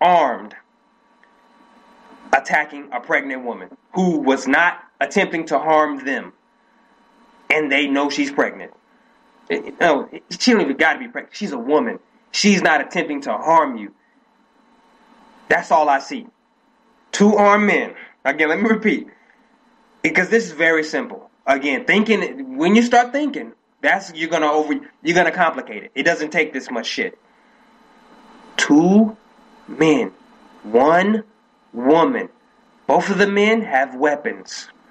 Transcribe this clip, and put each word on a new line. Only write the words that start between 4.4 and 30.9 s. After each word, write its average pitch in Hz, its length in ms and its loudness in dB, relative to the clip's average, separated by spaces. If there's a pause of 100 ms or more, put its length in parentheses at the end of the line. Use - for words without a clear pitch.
not 165 340 2 (180)
attempting 165 460 -2
to 151 120 0
harm 151 460 2
them. 113 280 -6 (1160)
And 151 220 0
they 143 160 0
know 139 240 0
she's 139 220 -4
pregnant. 98 400 -4 (760)
It, - 320 -8
no, 147 280 2 (220)
she - 200 -2
don't 214 120 4
even 139 140 -4
gotta 151 220 0
be 123 80 -14
pregnant. - 300 -14
She's 190 160 -8
a 131 60 -8
woman. 120 420 -2 (320)
She's 202 280 2
not 160 200 2
attempting 147 420 -6
to 131 100 -6
harm 143 440 2
you. 104 160 -14 (1600)
That's - 220 -2
all 156 180 4
I 139 120 2
see. 135 260 -14 (840)
Two 208 240 4
armed 208 320 4
men. 135 260 -2 (300)
Again, 151 240 0
let 170 120 -2
me 220 80 0
repeat. 190 380 0 (960)
Because 180 260 0
this 214 180 2
is 170 40 -12
very 160 320 2
simple. 120 480 -8 (160)
Again, 139 380 0
thinking, 170 720 0
when 170 180 2
you 233 80 6
start 240 300 2
thinking, 233 400 -4 (280)
that's, 170 320 -2
you're 160 160 -6
gonna 156 220 0
over, 147 240 0 (280)
you're 165 120 -2
gonna 170 160 2
complicate 131 540 -4
it. - 100 -20
It 135 80 -6
doesn't 156 280 -2
take 156 220 -2
this 131 160 -10
much 117 180 -8
shit. - 300 -8 (1400)
Two 190 600 4 (520)
men, 143 440 2 (520)
one 170 580 2 (500)